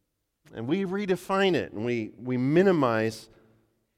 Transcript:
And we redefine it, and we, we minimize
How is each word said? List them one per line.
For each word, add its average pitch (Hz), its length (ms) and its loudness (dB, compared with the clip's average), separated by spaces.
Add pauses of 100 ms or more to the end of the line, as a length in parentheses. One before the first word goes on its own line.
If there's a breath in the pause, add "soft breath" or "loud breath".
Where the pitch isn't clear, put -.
(540)
And 117 140 -8
we 196 160 0
redefine 190 720 0
it, 107 180 -2
and 104 120 -6
we, 120 340 -4
we 123 180 -4
minimize 131 920 2 (680 soft breath)